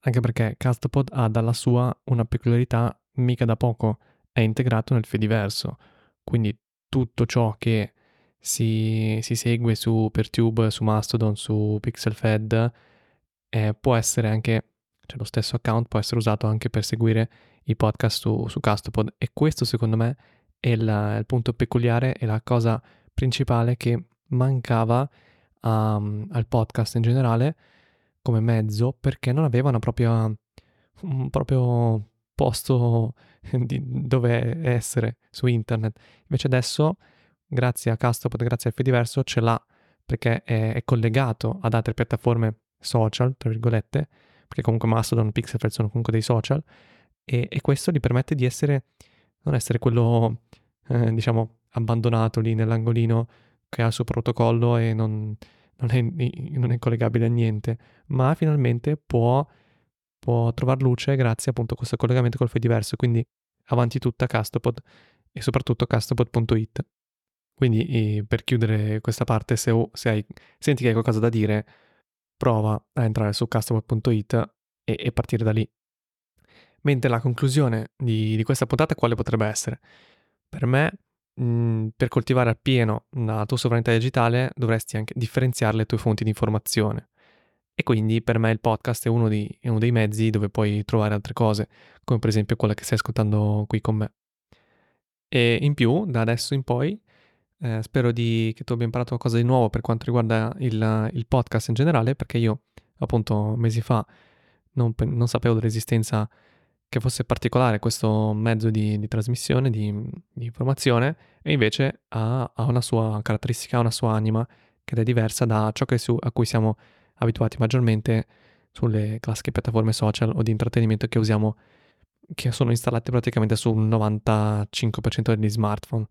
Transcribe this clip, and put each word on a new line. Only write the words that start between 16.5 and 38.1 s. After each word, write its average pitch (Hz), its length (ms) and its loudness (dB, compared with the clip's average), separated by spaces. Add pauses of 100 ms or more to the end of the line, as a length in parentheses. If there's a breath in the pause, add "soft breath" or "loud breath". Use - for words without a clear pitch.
per 107 140 -2
seguire 113 460 0 (340 soft breath)
i 113 120 -2
podcast - 440 0
su, 110 280 -2
su - 120 -6
Castopod, - 580 -2
e - 140 -4
questo 151 320 0
secondo 113 320 0
me 117 200 0 (420 soft breath)
è - 100 -2
il, 107 500 0
il 107 80 -4
punto 123 260 0
peculiare 120 600 0
e 127 120 -6
la 110 160 0
cosa 117 380 0 (320 soft breath)
principale 120 640 0
che 120 300 -2 (220)
mancava, 123 800 0 (540 soft breath)
um, 107 680 0
al 120 160 -2
podcast 113 500 -2
in 113 60 2
generale 123 540 2 (680 soft breath)
come 113 180 2
mezzo, 110 580 0
perché - 340 -2
non 156 120 2
aveva 127 240 2
una 120 100 2
propria, 113 540 0 (680 soft breath)
un 135 280 -4
proprio 120 800 0 (240)
posto 120 800 0 (280 soft breath)
<laughs> - 80 -12
di, 127 340 -2
dove 123 840 0
essere 117 500 -2 (120)
su - 160 -4
internet. 113 520 -2 (240 soft breath)
Invece - 240 -4
adesso, 139 500 0 (500 soft breath)
grazie 123 440 0
a 113 60 0
Castopod, 117 460 -2